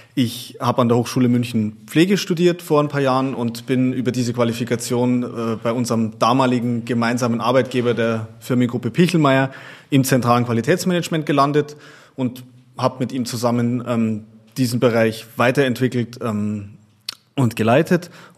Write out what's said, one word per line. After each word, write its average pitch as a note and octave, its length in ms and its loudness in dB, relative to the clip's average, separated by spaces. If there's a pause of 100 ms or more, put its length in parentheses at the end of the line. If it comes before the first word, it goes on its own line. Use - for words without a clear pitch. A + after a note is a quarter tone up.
(140)
ich - 460 -4
habe B2 200 0
an A#2+ 80 4
der A#2+ 80 4
Hochschule B2 300 0
München A#2 520 0 (100)
Pflege F#3 280 2
studiert F3 460 0
vor D3 180 2
ein D3 60 2
paar C#3+ 140 -4
Jahren C3 340 0
und A#2 320 -6
bin B2+ 260 0
über B2 200 -2
diese A#2+ 200 -2
Qualifikation, A#2+ 920 -2
äh, A2+ 360 -4
bei A#2 120 -2
unserem A#2 480 -2
damaligen B2 640 2
gemeinsamen A#2 560 0
Arbeitgeber A#2+ 540 0
der A2+ 340 -2 (100)
Firmengruppe B2 540 -2
Pichelmeier C#3 580 4 (400)
im C3+ 140 4
zentralen A#2+ 400 2
Qualitätsmanagement D#3 840 0
gelandet D3 500 2 (380)
und B2+ 300 -6 (340)
habe B2+ 220 -2
mit A#2+ 100 -4
ihm B2+ 160 -4
zusammen, A#2+ 640 -2
ähm, A2 360 -2 (320)
diesen B2 220 0
Bereich A2+ 480 2 (100)
weiterentwickelt, B2 840 0
ähm, G#2 520 -4 (600)
und A#2+ 220 0
geleitet D#3 540 2 (280)